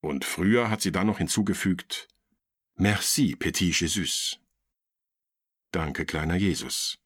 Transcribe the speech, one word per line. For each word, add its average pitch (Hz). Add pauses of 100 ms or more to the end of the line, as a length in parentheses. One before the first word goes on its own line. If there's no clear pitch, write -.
Und 71
früher 107
hat 107
sie 92
dann 95
noch 107
hinzugefügt: - (680)
„Merci, 101
petit 85
Jésus.“ - (1300)
Danke, 80
kleiner 78
Jesus. 92